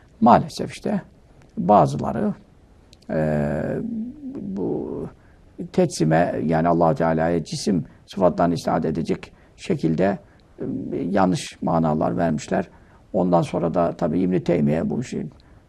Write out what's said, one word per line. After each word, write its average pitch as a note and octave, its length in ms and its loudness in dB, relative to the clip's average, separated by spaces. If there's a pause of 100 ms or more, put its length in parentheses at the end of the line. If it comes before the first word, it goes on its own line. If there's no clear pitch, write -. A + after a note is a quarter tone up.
(200)
maalesef G#3 520 4
işte - 300 -4 (560)
bazıları, F#3 760 2 (760)
e, D2+ 680 0 (640)
bu F#3+ 680 -6 (640)
teçhime, E3 720 2
yani D#2+ 240 2
Allah-u E2 260 4
Teala'ya E2 500 0
cisim E3 400 -2 (220)
sıfatlarını F3 480 2
isnat D#3+ 300 -2
edecek D#3+ 480 -4 (240)
şekilde, F3 640 0 (720)
e, - 40 -4
yanlış - 640 0
manalar D3+ 540 0
vermişler. D#3+ 520 -2 (440)
Ondan F3+ 300 2
sonra D#3+ 320 -2
da E3+ 180 2
tabii E3+ 280 -2
İbn-i - 240 0
Teymiye D#3 460 2
bu - 100 -4
işin - 300 -8 (380)